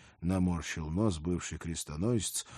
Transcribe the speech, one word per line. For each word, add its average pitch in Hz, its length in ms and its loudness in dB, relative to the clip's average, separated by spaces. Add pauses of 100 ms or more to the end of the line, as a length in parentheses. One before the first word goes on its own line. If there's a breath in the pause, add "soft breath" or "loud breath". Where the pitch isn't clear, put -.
(240 soft breath)
наморщил 85 640 2
нос 92 280 2
бывший 82 400 -2
крестоносец, 85 880 -2 (120)